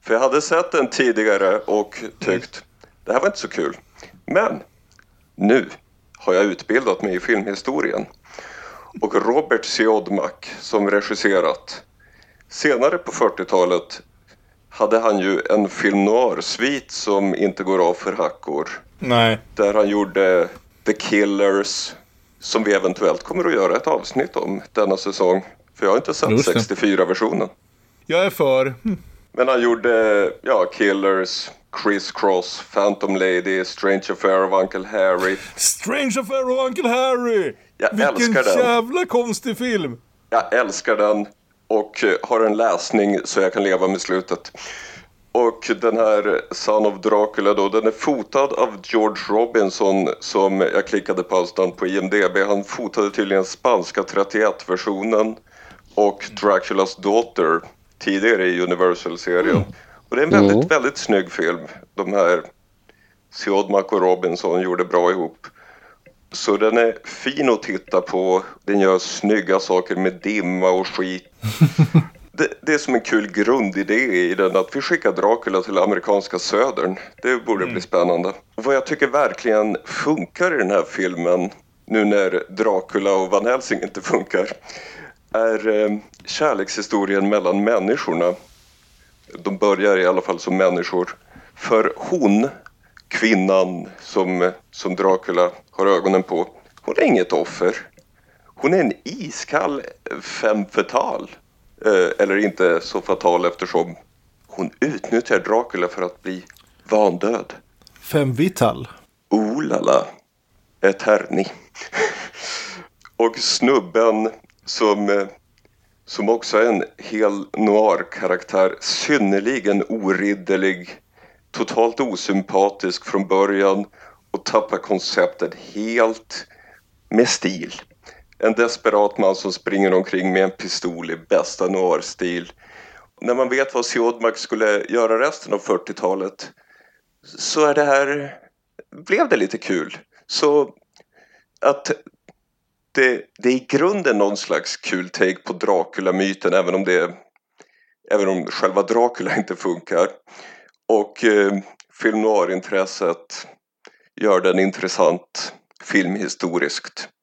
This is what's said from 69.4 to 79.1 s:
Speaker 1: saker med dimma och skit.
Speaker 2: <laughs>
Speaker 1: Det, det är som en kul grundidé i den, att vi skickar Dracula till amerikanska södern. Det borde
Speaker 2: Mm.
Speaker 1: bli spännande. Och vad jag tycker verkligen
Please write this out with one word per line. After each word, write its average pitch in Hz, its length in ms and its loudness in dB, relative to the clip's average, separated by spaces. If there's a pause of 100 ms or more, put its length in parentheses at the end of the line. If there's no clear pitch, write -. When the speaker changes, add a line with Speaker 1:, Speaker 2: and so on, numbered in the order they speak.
Speaker 1:
saker 92 360 0
med 92 280 -2
dimma 92 460 0
och 92 180 0
skit. 92 440 -6
Speaker 2:
<laughs> - 40 -20 (960)
Speaker 1:
Det, - 160 0 (140)
det 156 120 0
är 147 40 2
som 135 180 -2
en 113 60 2
kul 104 300 0
grundidé 101 1000 0
i 95 60 -2
den, 95 220 2
att 95 180 -2
vi 139 60 -4
skickar 143 300 0
Dracula 95 500 0
till 98 160 -4
amerikanska 95 600 0
södern. 104 560 0 (260)
Det 120 240 -2
borde 98 180 0
Speaker 2:
Mm. 85 100 -6
Speaker 1:
bli 90 80 -4
spännande. 87 520 0 (220)
Och 113 80 -10
vad 139 120 2
jag 131 100 0
tycker 147 220 0
verkligen 113 800 0